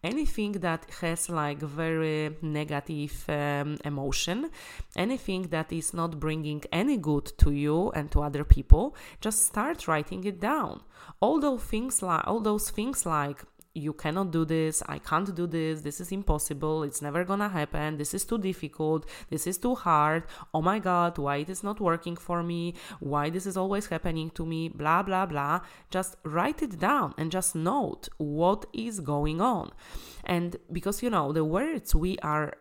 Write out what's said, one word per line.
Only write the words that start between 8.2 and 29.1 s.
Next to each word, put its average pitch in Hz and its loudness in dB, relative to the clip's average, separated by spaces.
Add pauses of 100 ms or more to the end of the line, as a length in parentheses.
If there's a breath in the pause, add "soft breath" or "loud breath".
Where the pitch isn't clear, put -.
other 143 -2
people, 160 10 (260 loud breath)
just - 0
start 277 -2
writing 170 0
it 190 -4
down. 233 -2 (380 loud breath)
All 285 4
those 269 2
things 240 -2
li-, 175 0
all 226 0
those 208 0
things 247 -2
like, 147 -2 (440)
"You 151 -4
cannot 170 -2
do 165 2
this, 160 0 (140)
I - -8
can't 175 -2
do 175 -2
this, 160 -2
this 147 -8
is 180 -8
impossible, 156 -2
it's 143 -6
never 156 0
gonna 202 -2
happen, 151 -2
this 147 -4
is - -4
too 160 -2
difficult, 156 -2 (240 loud breath)
this - -4
is 185 -4
too 247 0
hard, 160 4 (280 loud breath)
oh 160 0
my 196 4
God, 175 2
why 143 0
it 160 -8
is - -8
not 208 -4
working 170 0
for 170 -2
me, 170 -2 (260 loud breath)
why 147 0
this 180 -4
is 190 -4
always 196 0
happening 160 -2
to - -6
me, 165 -2
blah, 160 2
blah, 190 0
blah." 151 0 (300 loud breath)
Just 185 -2
write 185 0
it 196 -6
down 202 2
and 160 -2
just 185 0
note 185 -2
what 165 2
is 226 -4
going 147 0